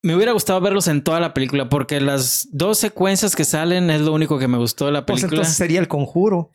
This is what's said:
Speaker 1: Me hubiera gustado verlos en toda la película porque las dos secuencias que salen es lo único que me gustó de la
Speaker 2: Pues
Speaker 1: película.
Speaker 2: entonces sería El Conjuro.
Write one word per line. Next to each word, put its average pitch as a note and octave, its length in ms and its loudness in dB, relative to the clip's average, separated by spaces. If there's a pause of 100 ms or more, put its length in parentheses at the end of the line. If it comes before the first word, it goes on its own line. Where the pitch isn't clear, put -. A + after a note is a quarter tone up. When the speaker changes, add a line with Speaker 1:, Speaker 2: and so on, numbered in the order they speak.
Speaker 1:
Me E3 140 0
hubiera A3+ 160 2
gustado F#3 280 0
verlos G3 280 0
en D3 160 0
toda E3 160 0
la E3 140 -4
película C3+ 340 -2
porque C#3+ 320 -2
las C#3 520 -2
dos F#3+ 260 0
secuencias G3 580 0
que D#3 80 0
salen E3+ 460 0
es D3+ 100 2
lo D#3 140 2
único D#3 240 0
que B2+ 100 0
me B2 100 2
gustó A#2+ 280 -2
de C#3+ 60 0
la D3 120 -2
Speaker 2:
Pues - 160 -2
Speaker 1:
película. E3 200 0
Speaker 2:
entonces E3 160 0
sería E3+ 240 0
El E3+ 80 0
Conjuro. E3+ 680 0